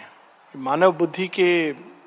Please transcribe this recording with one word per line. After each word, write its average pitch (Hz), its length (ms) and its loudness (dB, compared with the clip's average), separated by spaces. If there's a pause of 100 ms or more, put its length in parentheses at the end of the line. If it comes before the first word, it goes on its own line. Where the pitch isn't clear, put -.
(560)
मानव 147 360 2
बुद्धि 170 360 -2
के 170 460 0 (320)